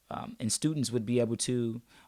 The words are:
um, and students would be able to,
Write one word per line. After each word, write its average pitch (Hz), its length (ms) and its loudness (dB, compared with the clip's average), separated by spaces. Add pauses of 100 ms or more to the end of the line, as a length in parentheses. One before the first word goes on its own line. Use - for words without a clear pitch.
(100)
um, - 300 -8
and 107 100 0
students 151 400 2
would 117 160 0
be 120 140 4
able 117 160 2
to, 120 440 0 (280)